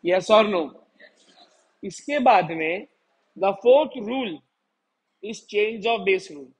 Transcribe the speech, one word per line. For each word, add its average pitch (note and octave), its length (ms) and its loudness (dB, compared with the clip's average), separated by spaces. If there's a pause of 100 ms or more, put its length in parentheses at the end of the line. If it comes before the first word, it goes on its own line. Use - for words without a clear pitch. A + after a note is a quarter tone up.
yes F3+ 280 0
or G#3+ 180 6
no? F3+ 140 -2 (1200)
इसके C#4 360 -6
बाद G3+ 320 4
में E3 360 -4 (500)
the F#3+ 160 0 (100)
fourth C4 460 4
rule A#3+ 260 -6 (880)
is G#3+ 220 -14 (100)
change G#3+ 300 -2
of A3 200 -2
base F#3 260 0
rule। C#3 280 -18